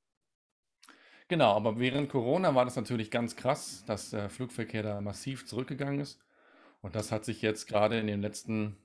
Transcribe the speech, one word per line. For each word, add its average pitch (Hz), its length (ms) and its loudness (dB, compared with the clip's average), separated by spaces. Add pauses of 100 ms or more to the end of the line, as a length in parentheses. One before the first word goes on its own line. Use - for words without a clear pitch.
(1300)
Genau, 160 300 6
aber 110 240 2
während 139 300 2
Corona 143 440 2
war 127 120 6
das 123 100 -6
natürlich 113 340 -2
ganz 117 240 -2
krass, - 520 -2
dass 104 240 -4
der 104 180 -4
Flugverkehr 113 540 -6
da 104 180 -4
massiv 104 460 -8
zurückgegangen 139 520 -4
ist. - 220 -8 (640)
Und 92 120 -10
das 107 160 -2
hat 107 140 -2
sich 110 180 -4
jetzt 110 240 0
gerade 107 320 4
in 107 80 0
den 104 140 -2
letzten, 104 640 -4